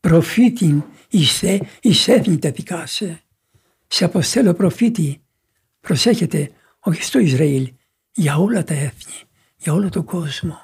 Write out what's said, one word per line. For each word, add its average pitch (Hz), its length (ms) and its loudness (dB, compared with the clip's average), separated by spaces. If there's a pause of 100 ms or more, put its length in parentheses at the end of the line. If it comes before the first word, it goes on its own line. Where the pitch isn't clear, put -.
Προφήτην 165 840 2 (240)
εις 156 300 2
θε, 190 220 -2 (200)
εις - 280 2
έθνη 196 300 2
τεθηκάσε». 165 840 -8 (640)
Σε - 180 0
αποστέλω 185 500 2
προφήτη, 175 720 -2 (560)
προσέχετε, 160 720 0 (280)
όχι 165 220 -2
στο - 160 -2
Ισραήλ, 139 540 2 (400)
για 147 240 0
όλα 220 280 0
τα 156 100 -6
έθνη, - 400 -8 (420)
για - 160 -6
όλο 190 160 0
τον 170 160 -4
κόσμο. 160 600 -8